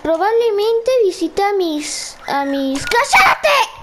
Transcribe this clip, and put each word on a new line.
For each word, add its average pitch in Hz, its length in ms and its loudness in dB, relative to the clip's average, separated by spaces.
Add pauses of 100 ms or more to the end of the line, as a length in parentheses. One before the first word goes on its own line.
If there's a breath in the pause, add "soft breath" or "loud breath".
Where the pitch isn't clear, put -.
probablemente 440 880 0 (120)
visita 370 460 0
a 415 40 -2
mis, 320 640 -4 (100)
a 277 180 -2
mis, 277 400 -2
¡cállate! 587 960 2